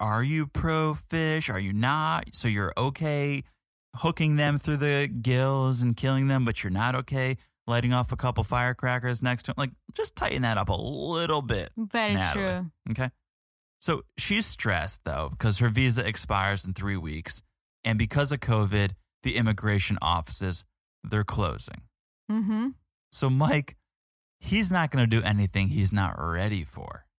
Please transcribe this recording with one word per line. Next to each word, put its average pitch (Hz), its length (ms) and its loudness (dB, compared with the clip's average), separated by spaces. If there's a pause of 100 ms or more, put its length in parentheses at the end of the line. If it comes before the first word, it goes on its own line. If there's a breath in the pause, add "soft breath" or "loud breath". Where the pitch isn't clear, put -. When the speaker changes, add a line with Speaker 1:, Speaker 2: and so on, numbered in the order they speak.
Speaker 1:
are 110 240 2
you 151 240 0
pro 156 460 0
fish? 160 540 0
Are 101 120 -2
you 98 120 -2
not? 147 600 0
So - 140 -2
you're 104 280 0
okay 143 680 -2 (520 soft breath)
hooking 160 400 2
them 147 220 4
through 147 200 -2
the 143 300 2
gills 127 720 2
and 120 160 2
killing 135 320 2
them, 135 160 2
but 117 200 -2
you're 98 80 -2
not 113 240 2
okay 131 400 -2 (300 soft breath)
lighting 120 260 2
off 123 200 2
a 117 40 -2
couple 123 280 0
firecrackers 123 800 0
next 123 220 0
to - 80 -6
'em? - 40 -8
Like, 135 140 -2 (220)
just - 240 -6
tighten - 260 -2
that 113 160 2
up 104 100 0
a 101 60 0
little 151 680 -2
bit, 110 340 -4
Speaker 2:
Very 220 380 -2
Speaker 1:
Natalie. 196 300 0
Speaker 2:
true. 180 260 -2 (200)
Speaker 1:
Okay? 127 200 -2 (720)
So 165 220 -2 (140)
she's 208 300 -2
stressed, 92 580 -2
though, 73 340 -4
'cause 104 200 2
her 120 100 4
visa 123 380 2
expires 101 580 -2
in 92 100 -6
three 98 220 -4
weeks. 80 460 -6 (420)
And 110 140 2
because 139 340 0
of 143 80 -2
covid, 104 520 2 (300)
the 175 140 0
immigration 107 680 2
offices, 85 640 -2 (400)
they're 104 180 0
closing. - 600 -4 (480)
Speaker 2:
Mm-hmm. 220 400 0 (420)
Speaker 1:
So 139 180 0
Mike, 143 460 2 (640)
he's 196 320 0
not 165 180 2
gonna 127 160 4
do 110 160 4
anything 98 460 2
he's 98 240 2
not 95 280 0
ready 87 440 -2
for. - 420 -14 (120)